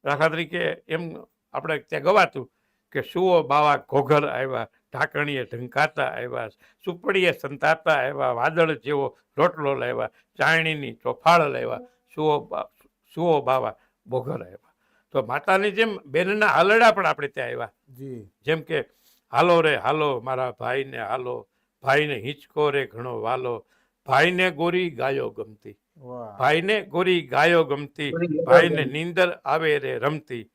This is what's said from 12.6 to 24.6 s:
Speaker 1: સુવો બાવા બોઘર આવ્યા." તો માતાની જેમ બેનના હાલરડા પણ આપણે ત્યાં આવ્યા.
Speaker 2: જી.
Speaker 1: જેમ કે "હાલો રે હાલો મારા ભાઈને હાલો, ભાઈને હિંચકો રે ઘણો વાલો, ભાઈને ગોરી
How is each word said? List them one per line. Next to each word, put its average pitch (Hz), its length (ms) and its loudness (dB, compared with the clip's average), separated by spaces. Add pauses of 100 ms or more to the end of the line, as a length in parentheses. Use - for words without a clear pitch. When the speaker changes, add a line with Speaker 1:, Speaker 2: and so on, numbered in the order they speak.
Speaker 1:
સુવો 160 260 2
બાવા 123 340 -2 (320)
બોઘર 120 360 -6
આવ્યા." 92 140 -20 (540)
તો 135 120 0
માતાની 190 480 0
જેમ 214 340 -2
બેનના 185 420 0
હાલરડા 208 440 6
પણ 190 140 -2
આપણે 147 220 -2
ત્યાં 127 220 -6
આવ્યા. 120 240 -8 (160)
Speaker 2:
જી. 123 420 -16 (100)
Speaker 1:
જેમ 156 200 -2
કે 151 180 -4 (520)
"હાલો 170 300 4
રે 151 140 2
હાલો 135 460 -2
મારા 127 300 -4
ભાઈને 131 460 -6
હાલો, 120 520 -8 (340)
ભાઈને 143 320 0
હિંચકો 143 540 -4
રે 135 160 -2
ઘણો 120 360 -10
વાલો, 120 460 -4 (380)
ભાઈને 180 460 2
ગોરી 170 380 -2